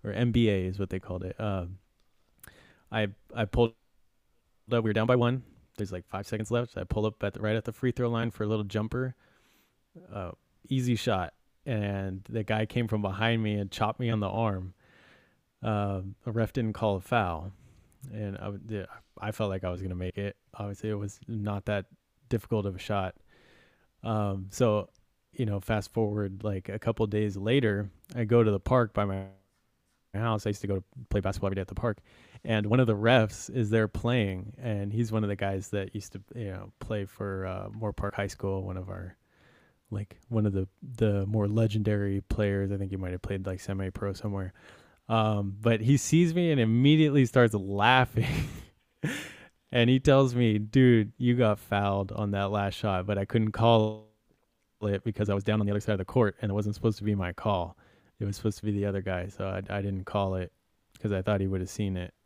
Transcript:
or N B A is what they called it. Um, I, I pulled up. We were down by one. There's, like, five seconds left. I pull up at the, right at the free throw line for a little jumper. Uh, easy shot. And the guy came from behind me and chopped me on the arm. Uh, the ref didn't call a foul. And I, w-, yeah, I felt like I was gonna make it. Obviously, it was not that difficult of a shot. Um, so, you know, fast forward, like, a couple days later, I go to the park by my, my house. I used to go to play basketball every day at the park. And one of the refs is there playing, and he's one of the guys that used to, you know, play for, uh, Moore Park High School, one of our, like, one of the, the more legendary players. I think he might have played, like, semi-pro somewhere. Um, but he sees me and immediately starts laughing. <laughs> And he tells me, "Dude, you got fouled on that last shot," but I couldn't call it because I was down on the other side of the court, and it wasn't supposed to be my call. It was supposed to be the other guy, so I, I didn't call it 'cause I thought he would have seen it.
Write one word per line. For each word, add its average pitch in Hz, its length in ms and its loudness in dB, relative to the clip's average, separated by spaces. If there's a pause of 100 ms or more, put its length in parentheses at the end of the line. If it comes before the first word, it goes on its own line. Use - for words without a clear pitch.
or 107 100 -6
N 120 200 0
B 117 160 4
A 95 160 2
is 92 140 -4
what 95 100 -4
they 95 100 -6
called 92 260 -8
it. 92 140 -10
Um, 95 380 -4 (1120)
I, 107 180 0 (260)
I 113 100 -2
pulled 117 260 2 (1000)
up. 117 100 2
We 113 60 0
were 107 60 2
down 110 120 2
by 127 100 6
one. 123 260 2 (340)
There's, 98 160 -6
like, 90 160 -10
five 98 180 -8
seconds 107 240 -6
left. 120 280 -2
I 95 60 -6
pull 104 200 -2
up 107 180 -4
at 101 120 -4
the, - 60 -10
right 107 160 0
at 110 100 -4
the 117 60 -8
free 127 180 -2
throw 120 180 -2
line 117 220 -2
for - 140 -6
a - 20 -2
little 107 180 0
jumper. 110 500 -4 (1000)
Uh, 95 180 -8 (400)
easy 123 260 2
shot. 92 380 -2 (320)
And 98 640 -4
the 113 160 -4
guy 110 220 0
came 120 220 -2
from 107 140 0
behind 113 400 0
me 107 120 0
and 101 160 -4
chopped - 280 -2
me 120 120 -2
on 110 100 0
the 101 80 -2
arm. 98 460 -2 (880)
Uh, 101 400 -2 (220)
the 117 80 -6
ref 110 200 0
didn't 110 220 0
call 104 220 0
a 90 40 -4
foul. 90 520 -2 (600)
And 104 240 -6
I, 95 80 -10
w-, 101 240 -8
yeah, 104 160 -6 (360)
I 104 120 -6
felt 104 180 -2
like 95 140 -6
I 90 60 -2
was 90 120 -6
gonna 92 120 -6
make 90 240 -6
it. 101 180 -6 (180)
Obviously, 104 360 -8
it 107 80 -2
was 101 280 -8
not 104 400 -4
that 101 200 -2 (420)
difficult 107 380 0
of 92 100 -4
a - 20 -12
shot. 95 360 -2 (880)
Um, 101 480 -2
so, 107 400 2 (420)
you 120 140 -2
know, 101 140 -2
fast 107 320 -2
forward, 104 520 -2
like, 98 240 -4
a 101 100 -8
couple 113 280 0
days 104 300 0
later, 104 540 0 (240)
I 120 100 -2
go 117 180 6
to 110 80 6
the 98 100 2
park 123 340 2
by 104 120 0
my, 98 160 -4 (880)
my 98 80 -4
house. 113 260 0
I 107 40 0
used 98 120 -4
to 101 40 -6
go 98 100 -2
to 92 80 -6 (240)
play 104 120 2
basketball 98 280 -2
every 95 80 -2
day 95 60 -4
at 95 60 -8
the 101 60 -12
park. 110 240 -2 (460)
And 107 220 0
one 113 140 4
of 127 60 6
the 110 100 4
refs 110 580 4
is 113 160 0
there 110 180 4
playing, 104 720 -2
and 104 340 -4
he's 113 200 0
one 110 120 0
of 101 40 -2
the 101 80 -2
guys 98 340 -4
that 98 240 -4
used 104 180 -10
to, 101 80 -12 (140)
you 107 180 -8
know, 98 260 -12
play 104 280 -4
for, 95 400 -6
uh, 95 240 -6
Moore 107 240 -6
Park 101 200 -4
High 101 120 -2
School, 95 380 -4
one 92 120 -6
of 95 140 -8
our, 90 260 -10 (760)
like, 101 260 -8 (120)
one 110 160 0
of 104 80 2
the, 95 160 -2 (280)
the 101 300 2
more 104 220 0
legendary 104 720 2
players. 98 520 0
I 101 40 -2
think 98 140 -4
he 98 80 -6
might 90 140 -6
have 90 100 -8
played, 95 240 -4
like, 95 140 -6
semi-pro 95 520 -4
somewhere. 98 400 -6 (560)
Um, 107 520 2
but 113 200 4
he 127 160 6
sees 165 380 4
me 175 160 2
and 139 100 4
immediately 139 680 6
starts 117 280 6
laughing. 104 960 4 (540)
<laughs> 185 80 -2 (600)
And 120 180 4
he 131 80 6
tells 135 380 6
me, 113 220 4
"Dude, 113 600 6
you 123 160 4
got 110 240 4
fouled 98 540 0
on 104 180 -2
that 98 220 0
last 101 220 0
shot," 95 340 -2
but 101 100 0
I 98 60 0
couldn't 110 260 0
call 107 560 4 (760)
it 101 200 -2
because 107 260 -2
I 101 60 2
was 98 80 -2
down 107 160 2
on 104 80 2
the 101 60 0
other 101 80 0
side 107 140 -2
of 95 40 -2
the 95 60 -4
court, 110 360 2
and 107 80 -4
it 98 60 -2
wasn't 104 220 -2
supposed 110 220 0
to 104 60 -10
be 104 120 2
my 90 160 -2
call. 90 440 -2 (440)
It 104 40 -4
was 101 120 -4
supposed - 220 -2
to - 60 -14
be 107 60 0
the 101 160 0
other 98 160 -2
guy, 92 240 -4
so 98 220 -8
I, 95 80 -4 (200)
I 98 60 -2
didn't 98 220 -4
call 95 320 0
it 90 160 -6 (500)
'cause 107 80 -2
I 95 120 0
thought 101 180 2
he 95 80 0
would 95 120 0
have 90 100 -4
seen 98 260 -2
it. 90 180 -8 (120)